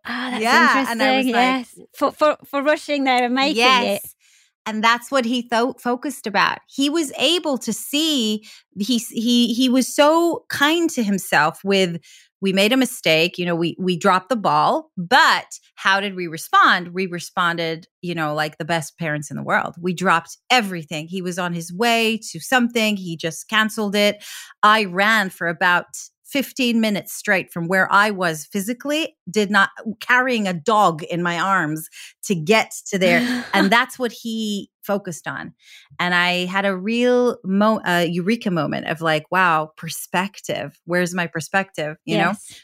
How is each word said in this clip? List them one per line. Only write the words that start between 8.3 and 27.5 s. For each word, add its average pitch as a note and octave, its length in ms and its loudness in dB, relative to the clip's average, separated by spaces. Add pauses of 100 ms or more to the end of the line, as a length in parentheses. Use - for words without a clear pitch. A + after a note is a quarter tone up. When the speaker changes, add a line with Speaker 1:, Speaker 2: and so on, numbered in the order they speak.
Speaker 2:
he, G#3 200 -2
he, A#3+ 560 0
he B3+ 160 2
was B3 240 2
so D#4+ 560 4
kind D#4+ 420 2
to B3 120 -4
himself E3+ 600 0
with, F#3+ 380 0 (400)
"We F#3+ 120 0
made G3+ 200 4
a C4 40 2
mistake, F3 600 2
you F3 80 -4
know, F3 100 0
we, E3 240 -2
we F#3 180 0
dropped F#3 320 2
the C4 60 0
ball, F3+ 600 0
but A#3 480 4 (300)
how G3 240 0
did G3 160 -6
we F3+ 120 -6
respond?" F#3 600 2
We F#3 180 -4
responded, E3+ 800 -4 (140)
you F3 120 -6
know, D#3 220 -4
like D3+ 220 -4
the E3 80 -6
best E3 340 -4
parents D3+ 320 -6
in C#3 60 -10
the C#3 60 -8
world. E3+ 360 -2
We F3 140 -4
dropped E3 440 0 (140)
everything. F3 560 -2
He F#3 140 -8
was F3+ 180 -6
on F3 140 -4
his E3+ 200 -8
way A3+ 460 0 (120)
to E3 80 -12
something. A#3 580 0
He F3+ 180 -6
just E3 320 -8
canceled G#3+ 480 0
it. G#3 280 2 (380)
I G#3+ 240 6
ran G3 440 2
for F3 180 -6
about F3 380 2 (440)
fifteen A#3+ 520 -2
minutes G#3+ 320 -2
straight F#3 400 -2